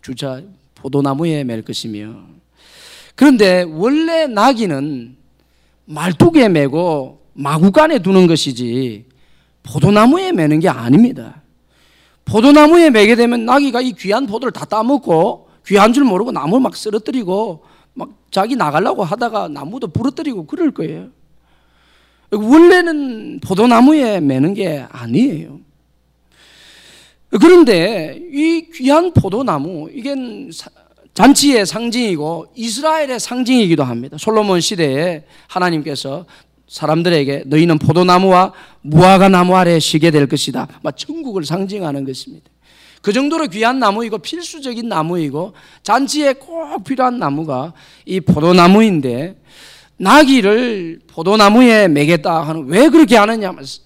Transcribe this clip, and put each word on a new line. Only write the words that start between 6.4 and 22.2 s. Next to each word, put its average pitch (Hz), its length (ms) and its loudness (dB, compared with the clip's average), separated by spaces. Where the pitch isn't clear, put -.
매고 147 720 -2
마구간에 190 680 0
두는 185 260 2
것이지 123 800 -4
포도나무에 254 720 2
매는 156 280 0
게 170 100 2
아닙니다. 123 720 0
포도나무에 302 640 6
매게 220 260 4
되면 233 300 0
나귀가 247 360 0
이 254 120 -4
귀한 208 320 -4
포도를 226 260 -6
다 - 140 -14
따먹고 220 840 -2
귀한 208 260 4
줄 285 120 2
모르고 220 260 -2
나무 170 280 -2
막 233 160 -2
쓰러뜨리고 208 880 -6
막 165 160 -14
자기 220 240 -2
나가려고 202 480 -2
하다가 208 460 -6
나무도 165 400 -12
부러뜨리고 233 580 -8
그럴 320 240 -4
거예요. 165 380 -12